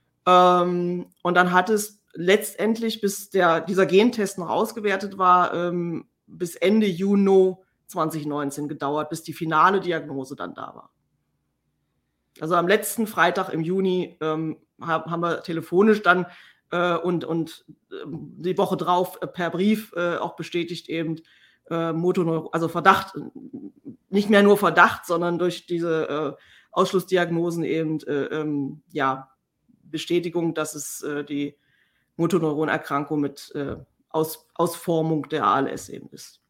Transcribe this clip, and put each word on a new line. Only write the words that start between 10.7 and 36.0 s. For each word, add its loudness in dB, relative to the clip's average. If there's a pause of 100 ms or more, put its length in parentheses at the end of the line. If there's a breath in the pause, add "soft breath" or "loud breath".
war. -20 (1500)
Also -4
am 0
letzten 0
Freitag 0
im -4
Juni, -2
ähm, -4 (220)
hab-, -2
haben -4
wir -2
telefonisch 2
dann, 4 (440 loud breath)
äh, 0
und, -2
und, -6 (260)
ähm, -14
die -6
Woche 0
drauf, -2
äh, -8
per -6
Brief, 0
äh, -2
auch -6
bestätigt -8
eben, -6 (480 soft breath)
äh, -2
Motoneuro-, 0
also -2
Verdacht, 2 (960)
nicht 0
mehr 8
nur 8
Verdacht, 4
sondern 0
durch -4
diese, -4
äh, -20 (300 soft breath)
Ausschlussdiagnosen 0
eben, -2
äh, -2
ähm, -6 (100)
ja, -4 (600)
Bestätigung, -2
dass -6
es, -12
äh, -6
die -6 (600)
Motoneuronerkrankung -2
mit, -6
äh, -8 (340)
Aus-, -4
Ausformung 0
der -2
A 4
L 0
S -10
eben -16